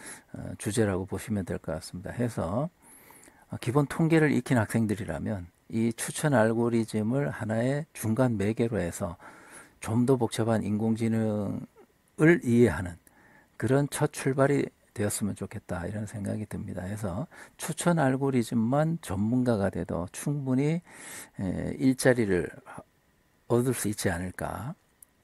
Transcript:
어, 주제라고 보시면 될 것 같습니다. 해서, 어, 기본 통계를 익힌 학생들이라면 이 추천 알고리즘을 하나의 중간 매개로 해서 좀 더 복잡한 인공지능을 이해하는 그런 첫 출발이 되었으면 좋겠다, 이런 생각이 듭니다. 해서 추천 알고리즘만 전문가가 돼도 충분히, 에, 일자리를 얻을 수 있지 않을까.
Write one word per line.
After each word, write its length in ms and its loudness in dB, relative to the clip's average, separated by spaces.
어, 260 -10
주제라고 480 0
보시면 380 -4
될 140 -6
것 160 -6
같습니다. 360 -10
해서, 600 -4
어, 100 -10
기본 260 2
통계를 460 4
익힌 260 2
학생들이라면 880 -2
이 260 0
추천 400 -2
알고리즘을 960 2
하나의 600 -2
중간 440 0
매개로 420 0
해서 380 -4
좀 260 2
더 100 6
복잡한 460 0
인공지능을 1000 0
이해하는 540 4
그런 340 2
첫 220 -2
출발이 540 2
되었으면 400 -2
좋겠다, 520 -8
이런 200 -6
생각이 400 -6
듭니다. 360 -8
해서 440 -6
추천 420 0
알고리즘만 1040 2
전문가가 680 2
돼도 420 -4
충분히, 680 0
에, 380 -2
일자리를 680 4
얻을 260 2
수 140 -4
있지 220 -2
않을까. 640 -6